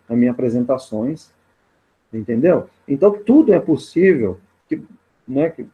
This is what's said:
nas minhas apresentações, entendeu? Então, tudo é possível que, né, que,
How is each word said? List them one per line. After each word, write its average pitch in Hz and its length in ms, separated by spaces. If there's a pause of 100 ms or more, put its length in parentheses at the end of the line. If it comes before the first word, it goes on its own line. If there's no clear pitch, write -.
nas 117 100
minhas 123 160
apresentações, 123 1000 (800)
entendeu? 120 540 (200)
Então, 156 240
tudo 247 420
é 127 60
possível 143 800 (280)
que, 156 140 (460)
né, 143 220
que, 120 240